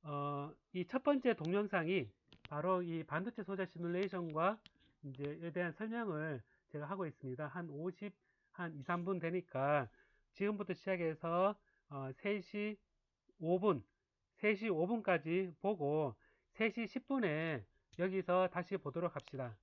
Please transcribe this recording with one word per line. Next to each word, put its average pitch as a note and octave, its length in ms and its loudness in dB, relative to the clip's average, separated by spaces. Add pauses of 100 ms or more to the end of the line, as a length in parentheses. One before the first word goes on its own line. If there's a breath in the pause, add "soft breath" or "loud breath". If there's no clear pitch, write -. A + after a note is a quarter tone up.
어, C#3+ 500 -2 (200)
이 F3+ 120 0
첫 B3+ 180 -2
번째 B3+ 320 4
동영상이 F3+ 720 2 (400)
바로 F3+ 320 0
이 E3 240 -2
반도체 F#3+ 380 -4
소자 F#3+ 220 -2
시뮬레이션과 F3 920 0 (440 loud breath)
이제에 D3 480 -6
대한 F3 200 0
설명을 E3 720 -4 (280 soft breath)
제가 D3 160 -6
하고 F#3+ 200 -4
있습니다. C#3 420 -6
한 E3+ 220 -6
오십, F3+ 440 -6 (380)
한 E3+ 240 -6
이, C#3 80 -10
삼 F3 220 -2
분 F#3 140 0
되니까 D3 680 0 (440 soft breath)
지금부터 G3+ 400 -2
시작해서, F3 840 2 (340)
어, C3+ 280 -6
세 G#3 240 0
시 G#3 360 -4 (600)
오 F3 200 4
분, F3 240 4 (540)
세 G#3+ 180 4
시 G#3+ 140 -2
오 E3+ 180 4
분까지 F3+ 760 2
보고 D3+ 540 2 (380 soft breath)
세 A3 160 2
시 A3+ 180 -4
십 - 200 -6
분에 D#3+ 580 0 (340)
여기서 F#3 500 4
다시 F3+ 280 -4
보도록 E3 380 -2
합시다. C3 480 -6